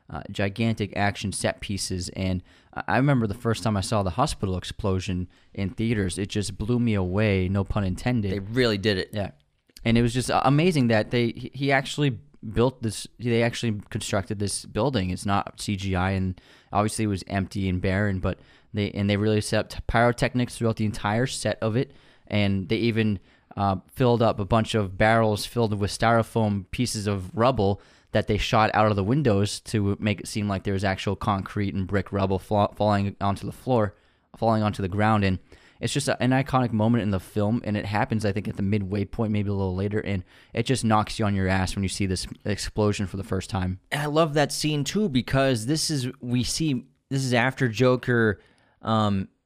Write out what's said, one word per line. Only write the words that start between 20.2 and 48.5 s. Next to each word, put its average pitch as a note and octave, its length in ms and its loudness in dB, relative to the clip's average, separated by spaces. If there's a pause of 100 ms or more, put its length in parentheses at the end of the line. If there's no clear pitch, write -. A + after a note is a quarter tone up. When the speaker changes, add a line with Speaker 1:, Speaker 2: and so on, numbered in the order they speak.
Speaker 1:
throughout A2+ 220 0
the A2 80 0
entire G#2+ 400 -2
set - 360 -4
of G#2+ 140 0
it. C#3 160 -2 (360)
And G2 420 0
they A2+ 80 2
even, G#2+ 420 2 (380)
uh, G2 200 2 (140)
filled A#2+ 300 4
up A2 180 4
a G2+ 60 -4
bunch A2 300 2
of F#2+ 240 0
barrels A2 480 4
filled A2 300 0
with G2 120 0
styrofoam A2 800 2
pieces A2 380 -4
of F#2+ 280 -2
rubble G#2+ 460 2 (320)
that G#2+ 140 0
they G#2 100 2
shot G#2+ 360 2
out G#2+ 160 4
of G#2 60 2
the G2 80 2
windows G#2 560 2
to G2+ 400 0
make G#2 220 0
it - 60 -14
seem G#2 200 -4
like F#2+ 160 -2
there G2+ 100 -2
was F#2+ 100 -2
actual F#2+ 320 -2
concrete G2 580 -2
and F#2 140 -4
brick F#2+ 240 -2
rubble G2 280 0
fa-, G#2 360 0
falling G2+ 440 2
onto G2 260 -2
the G2+ 60 -8
floor, A2 440 0 (420)
falling A2+ 260 2
onto G#2 180 -2
the F#2+ 60 0
ground. G#2 360 2
And F#2 160 2 (400)
it's A#2 140 -4
just C#3 140 -2
a, B2 160 0
an B2 80 2
iconic C3 400 2
moment A2 320 2
in G2+ 80 -2
the F#2+ 80 0
film, G#2 440 -2
and G#2 140 -2
it - 80 -2
happens, G#2+ 400 0
I G2+ 60 2
think, F#2+ 160 -4
at - 80 -6
the G#2 80 -2
midway G2+ 420 0
point, G#2+ 260 -2
maybe G#2 180 0
a G#2 40 -2
little F#2+ 220 -2
later, G#2 240 -2
and F#2 240 -4 (300)
it A2+ 100 -2
just B2 200 0
knocks G#2+ 360 2
you A2+ 60 0
on G2+ 100 0
your F#2+ 120 0
ass F#2 280 0
when G2 80 -2
you F#2+ 60 0
see - 180 -2
this F#2 180 -2 (200)
explosion G#2 600 0
for F#2 120 -8
the G2 60 -8
first - 260 -4
time. F#2 300 -4 (120)
Speaker 2:
And D3 100 -4
I D3 60 -2
love D#3 260 2
that C#3+ 180 2
scene, D3+ 320 -2
too, G#3 260 0
because B2+ 580 2
this D#3 240 0
is, C3 160 -2 (120)
we B2 240 -2
see, C#3+ 420 -2 (260)
this C3+ 120 0
is B2+ 100 0
after B2+ 340 2
Joker, A#2 720 2 (420)